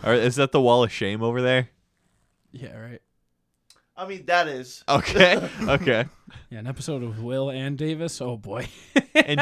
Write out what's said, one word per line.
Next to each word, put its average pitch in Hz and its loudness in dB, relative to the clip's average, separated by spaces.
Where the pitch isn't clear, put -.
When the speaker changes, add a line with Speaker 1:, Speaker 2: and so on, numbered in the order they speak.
Speaker 1:
All 110 -2
right, 120 4
is 120 2
that 139 2
the 147 2
wall 123 6
of 110 2
shame 104 -6
over 120 -2
there? 127 2
Speaker 2:
Yeah, 120 -18
right. 117 -18
Speaker 3:
I 185 -12
mean, 185 -14
that 170 2
is. 131 -12
Speaker 1:
Okay. 180 4
Speaker 3:
<laughs> - -14
Speaker 1:
Okay. 127 2
Speaker 2:
Yeah, 117 -14
an 110 -12
episode 135 -8
of 113 -8
Will 131 -4
and 135 -6
Davis. 156 -6
Oh, 123 -6
boy. 113 -10
<laughs> - 2
Speaker 1:
And 285 4